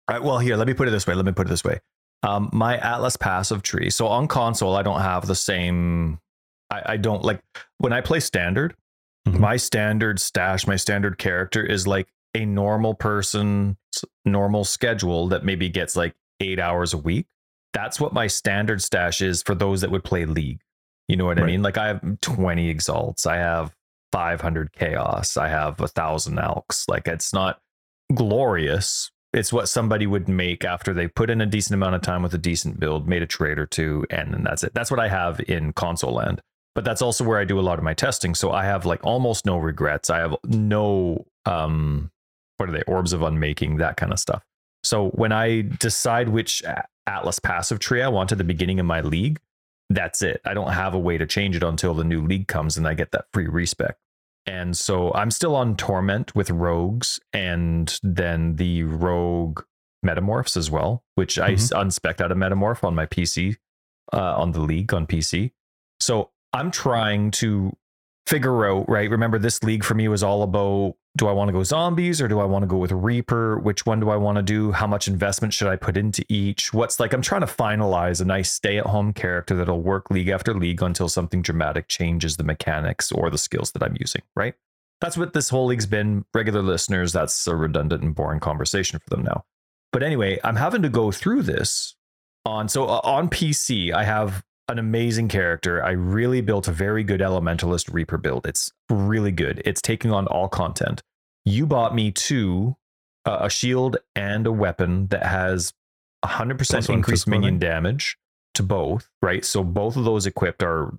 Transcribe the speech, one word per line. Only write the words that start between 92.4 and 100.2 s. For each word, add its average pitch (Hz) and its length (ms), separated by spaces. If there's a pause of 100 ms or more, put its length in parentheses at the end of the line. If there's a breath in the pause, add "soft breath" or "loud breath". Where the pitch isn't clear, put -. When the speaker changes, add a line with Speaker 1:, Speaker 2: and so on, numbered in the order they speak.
Speaker 1:
on, 107 220
so, 131 200
uh, 113 180
on 143 240
P 151 240
C, 92 400
I 101 100
have 104 400 (260)
an 117 100
amazing 113 500
character. 87 540
I 92 80
really 107 500
built 101 260
a 90 60
very 101 300
good 98 180
Elementalist 87 720
Reaper 82 240
build. 64 280
It's - 240 (200)
really 104 420
good. 80 320
It's - 180
taking 113 300
on 98 160